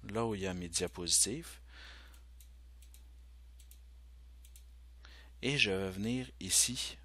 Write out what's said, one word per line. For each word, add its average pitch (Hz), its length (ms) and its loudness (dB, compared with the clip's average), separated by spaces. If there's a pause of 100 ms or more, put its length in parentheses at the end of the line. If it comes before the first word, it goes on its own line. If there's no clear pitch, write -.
là 107 160 2
où 110 100 2
il 95 60 -2
y 95 60 0
a 92 80 2
mes 90 140 -2
diapositives 90 800 4 (4000)
et 139 160 4
je 107 120 8
vais 95 200 4
venir 113 360 2 (140)
ici - 640 6